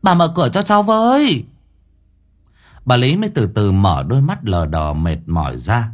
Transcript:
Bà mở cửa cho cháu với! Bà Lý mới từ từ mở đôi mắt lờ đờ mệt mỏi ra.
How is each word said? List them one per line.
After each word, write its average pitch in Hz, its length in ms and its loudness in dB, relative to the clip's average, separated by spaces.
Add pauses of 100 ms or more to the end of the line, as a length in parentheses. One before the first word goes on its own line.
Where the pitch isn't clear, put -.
Bà 185 120 2
mở 170 220 2
cửa 170 140 2
cho 196 120 -2
cháu 208 220 2
với! 220 600 2 (1400)
Bà 123 120 2
Lý 131 200 2
mới 214 120 -2
từ 120 260 -2
từ 104 160 2
mở 92 360 2
đôi 131 140 2
mắt 147 220 0
lờ 92 220 -2
đờ 78 280 -4
mệt 80 320 -2
mỏi 76 320 -4
ra. 113 360 -4